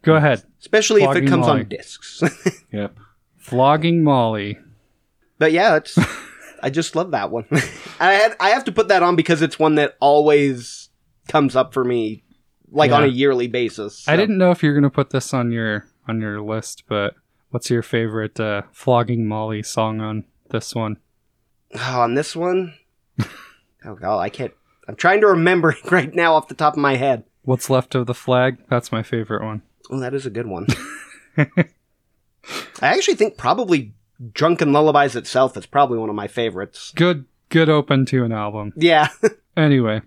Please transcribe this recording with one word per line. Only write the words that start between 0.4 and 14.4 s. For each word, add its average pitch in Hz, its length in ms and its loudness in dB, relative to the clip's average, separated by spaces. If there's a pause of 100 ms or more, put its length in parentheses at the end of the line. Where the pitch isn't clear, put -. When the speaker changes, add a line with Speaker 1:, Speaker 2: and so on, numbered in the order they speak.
Speaker 2:
Especially 214 440 2
if 135 60 4
it 139 40 2
Speaker 1:
Flogging 135 160 2
Speaker 2:
comes 127 180 4
Speaker 1:
Molly. 139 140 2
Speaker 2:
on 104 60 -8
discs. - 560 -10 (240)
<laughs> - 240 -6
Speaker 3:
Yep. 104 260 -8 (400)
Speaker 1:
Flogging 156 640 2
Molly. 113 540 0 (800)
Speaker 2:
But 156 140 2
yeah, 175 260 4
it's, - 200 -4 (320)
Speaker 1:
<laughs> - 340 -20
Speaker 2:
I 135 60 -4
just 160 260 -4
love 175 160 -2
that 101 200 -4
one. 113 160 -6
<laughs> - 40 -6 (480)
I 185 140 4
had, 214 260 4
I 190 100 2
have 254 160 2
to 214 60 -4
put 202 180 0
that 185 140 4
on 175 120 2
because 165 260 2
it's - 180 -2
one 156 160 4
that 147 240 2
always 143 920 2 (380)
comes 139 280 0
up 127 180 0
for 131 100 -2
me, 113 400 -4 (480)
like, 147 200 2
Speaker 1:
Yeah. 143 60 4
Speaker 2:
on 147 60 4
a 139 40 4
yearly 127 400 0
basis, 110 600 -6
Speaker 1:
I 147 60 2
Speaker 2:
so. 170 40 2
Speaker 1:
didn't 208 200 0
know 185 140 4